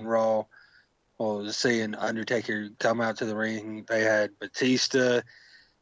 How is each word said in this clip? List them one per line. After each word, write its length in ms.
Raw, 420
well, 340
seeing 420
Undertaker 840
come 240
out 160
to 80
the 100
ring. 500
They 140
had 380
Batista, 840